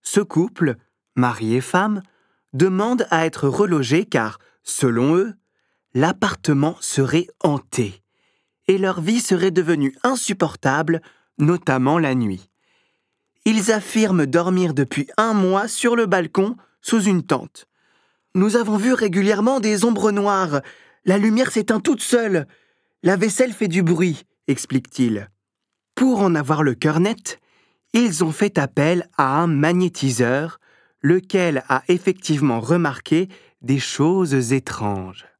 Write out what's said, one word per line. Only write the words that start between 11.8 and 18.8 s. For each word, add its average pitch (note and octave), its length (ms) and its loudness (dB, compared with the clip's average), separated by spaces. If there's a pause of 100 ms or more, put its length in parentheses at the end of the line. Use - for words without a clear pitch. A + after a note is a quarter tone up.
la C#3 160 0
nuit. G2+ 320 -4 (960)
Ils A3 280 0
affirment G3+ 560 2
dormir E3+ 480 0
depuis C#3 320 -2 (100)
un A3 160 2
mois G3 340 2
sur A#3+ 280 0
le A3+ 100 2
balcon, F#3+ 520 0 (220)
sous A3+ 220 0
une F#3 220 2
tente. « - 440 -6 (680)
Nous G3+ 200 2
avons G#3+ 220 0
vu A#3+ 160 0